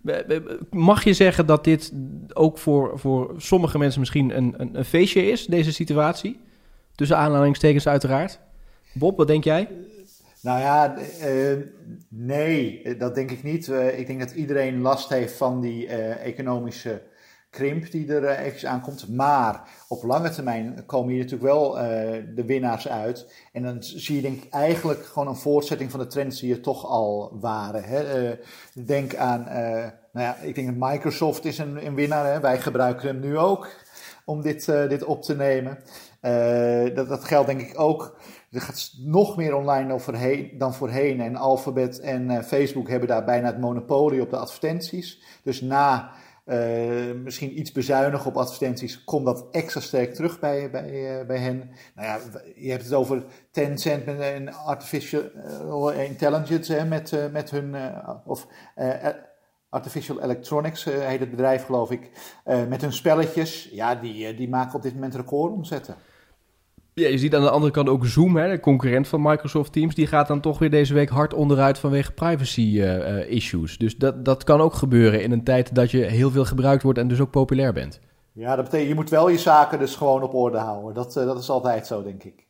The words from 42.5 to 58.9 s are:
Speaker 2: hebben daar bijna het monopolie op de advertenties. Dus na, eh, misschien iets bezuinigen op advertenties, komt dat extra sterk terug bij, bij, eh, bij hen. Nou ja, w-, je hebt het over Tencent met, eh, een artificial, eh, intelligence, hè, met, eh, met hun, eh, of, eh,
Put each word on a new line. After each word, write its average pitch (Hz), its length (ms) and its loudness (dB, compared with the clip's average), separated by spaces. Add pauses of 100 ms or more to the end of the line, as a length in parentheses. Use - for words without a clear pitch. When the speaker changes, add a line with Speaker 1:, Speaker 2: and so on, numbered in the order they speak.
Speaker 2:
hebben 123 200 -2
daar 113 160 0
bijna 120 220 0
het 120 140 -4
monopolie 135 600 0
op 117 100 -2
de 127 60 -4
advertenties. 170 840 -8 (200)
Dus 131 180 -6
na, 135 500 2 (340)
eh, 123 140 -2 (680)
misschien 135 340 -10
iets 156 140 -10
bezuinigen 139 540 0
op 131 100 -4
advertenties, 123 680 -4
komt 143 200 -2
dat 127 260 -2
extra 160 300 -4
sterk 123 340 -2
terug 170 260 -4
bij, 143 300 -4
bij, 135 500 -8
eh, 127 60 -12
bij 127 120 -4
hen. 127 320 -6 (240)
Nou 110 120 -12
ja, 110 120 -6 (140)
w-, - 300 -20
je 131 80 -6
hebt 123 140 -6
het 120 100 -6
over 131 300 0 (260)
Tencent 143 560 -2
met, 143 140 -8
eh, 139 140 -4
een 139 200 -12
artificial, 147 1400 -6
eh, 139 120 -2
intelligence, 156 680 0
hè, 156 120 0
met, 160 280 -4
eh, 147 200 -2
met 151 180 -6
hun, 143 240 -6
eh, 131 340 -10 (160)
of, - 220 -8 (280)
eh, - 320 -4